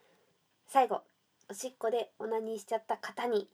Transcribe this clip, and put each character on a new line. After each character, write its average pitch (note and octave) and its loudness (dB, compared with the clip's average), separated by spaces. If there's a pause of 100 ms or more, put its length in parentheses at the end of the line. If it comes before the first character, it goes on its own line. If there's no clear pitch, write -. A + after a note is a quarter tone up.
(680)
最 C4 6
後、 G#3+ -2 (480)
お G3+ -10
し C4 -8
っ - -10
こ A3+ 0
で A#3 -2
オ G#3+ -6
ナ A3 -2
ニ A3 -4
ー G#3 -6
し - -12
ち A3+ -2
ゃ - 0
っ - -6
た G#3+ -2
方 A#3+ -6
に G#3+ 2